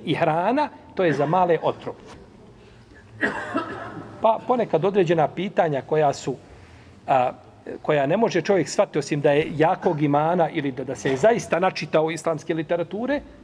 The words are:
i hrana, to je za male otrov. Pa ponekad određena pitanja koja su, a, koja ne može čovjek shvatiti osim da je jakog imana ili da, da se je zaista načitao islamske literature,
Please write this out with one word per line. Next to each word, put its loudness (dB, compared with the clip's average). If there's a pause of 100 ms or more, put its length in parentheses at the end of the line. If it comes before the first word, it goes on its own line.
i -2
hrana, 0 (260)
to 0
je 4
za 0
male 2
otrov. -4 (2250)
Pa 2
ponekad 0
određena 2
pitanja -2
koja 2
su, -8 (720)
a, 2 (500)
koja 0
ne 0
može 2
čovjek 2
shvatiti 0
osim -2
da 4
je 2
jakog 2
imana 2
ili -4
da, -8
da -8
se -4
je 0
zaista 2
načitao 0
islamske -4
literature, -4 (240)